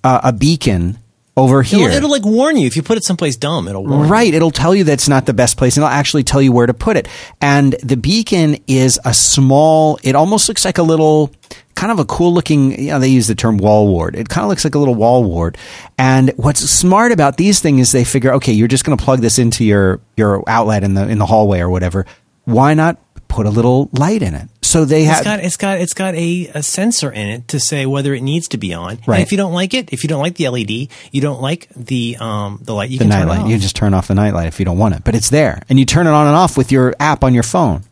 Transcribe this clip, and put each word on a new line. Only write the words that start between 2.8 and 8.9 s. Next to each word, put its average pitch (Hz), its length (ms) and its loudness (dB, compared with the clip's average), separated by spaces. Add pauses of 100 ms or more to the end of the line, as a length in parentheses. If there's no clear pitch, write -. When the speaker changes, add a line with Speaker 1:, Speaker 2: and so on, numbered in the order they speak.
Speaker 2:
put 226 160 -2
it - 60 -6
someplace 165 320 -2
dumb. 143 320 -4
It'll 98 180 -8
warn 143 200 2
you. 165 60 2
Speaker 1:
Right. 220 220 2
It'll 160 180 2
tell 165 220 0
you 196 120 2
that's 147 240 0
not 135 160 2
the 131 80 0
best 117 240 0
place, 123 200 2
and 151 60 2
it'll 135 100 0
actually 139 300 0
tell 139 180 0
you 135 100 4
where 120 140 4
to 120 80 0
put 220 240 -2
it. - 100 -4 (340)
And 139 320 2 (100)
the 131 140 -2
beacon 165 600 0 (100)
is 131 360 2